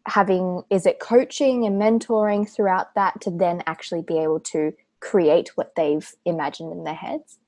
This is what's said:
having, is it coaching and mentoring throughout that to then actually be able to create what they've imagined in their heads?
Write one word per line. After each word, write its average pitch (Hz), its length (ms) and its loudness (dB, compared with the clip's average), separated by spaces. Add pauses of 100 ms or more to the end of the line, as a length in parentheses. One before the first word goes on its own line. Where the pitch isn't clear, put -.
having, 185 640 2
is 190 160 2
it 170 140 2
coaching 254 640 2
and 196 160 0
mentoring 214 680 2
throughout 190 460 0
that 196 260 0
to 196 100 -6
then 175 360 0
actually 165 360 -6
be 165 160 -2
able 156 220 0
to 156 320 -4 (280)
create 170 560 2
what - 180 -6
they've 151 360 -2 (140)
imagined 160 480 -4
in 170 120 -12
their 156 100 -8
heads? 226 540 -10